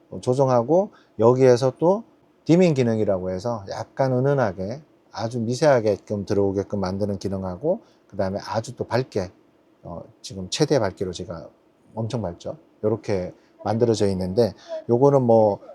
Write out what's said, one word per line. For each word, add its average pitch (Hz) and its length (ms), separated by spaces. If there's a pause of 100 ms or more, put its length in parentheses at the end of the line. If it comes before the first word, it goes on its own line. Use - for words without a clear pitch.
어, 95 120
조정하고 131 720 (280)
여기에서 127 580
또 190 260 (420)
디밍 170 280
기능이라고 107 580
해서 104 380
약간 131 440
은은하게 123 680 (300)
아주 113 300
미세하게끔 110 840
들어오게끔 101 540
만드는 98 380
기능하고, 95 640 (260)
그 - 80
다음에 98 260
아주 113 340
또 - 100
밝게, 110 460 (520)
어, 85 200 (180)
지금 95 280
최대 147 300
밝기로 95 320
제가 87 380 (460)
엄청 113 260
밝죠? 90 360 (260)
요렇게 107 500 (300)
만들어져 113 460
있는데, 92 440 (360)
요거는 135 340
뭐, 110 360 (160)